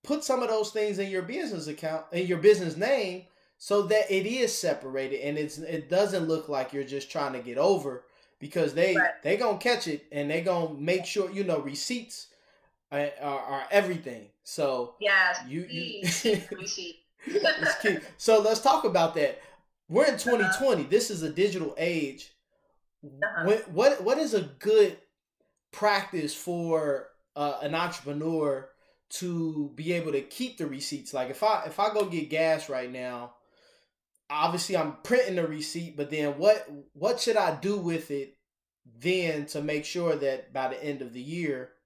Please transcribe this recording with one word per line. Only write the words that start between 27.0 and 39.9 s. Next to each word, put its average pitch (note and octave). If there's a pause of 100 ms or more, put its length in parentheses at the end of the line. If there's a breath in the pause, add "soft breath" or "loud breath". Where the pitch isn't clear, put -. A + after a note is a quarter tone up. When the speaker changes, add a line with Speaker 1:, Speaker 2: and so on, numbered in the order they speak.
Speaker 1:
uh, D3
an D3+
entrepreneur D3+ (400 soft breath)
to D#3+
be D#3
able D#3+
to C#3
keep B3
the D#3+
receipts? C#3
Like, B2+
if C#3
I, G#3+
if D3+
I -
go G#3+
get E3+
gas D#3+
right B2+
now, B2 (960 soft breath)
obviously E3+
I'm D3+
printing A#3
the E3+
receipt, D#3
but C#3+
then D3
what, G#3 (240)
what G#3+
should A3+
I F3+
do G3
with E3+
it C#3 (600)
then D#3+
to D3
make D3+
sure E3+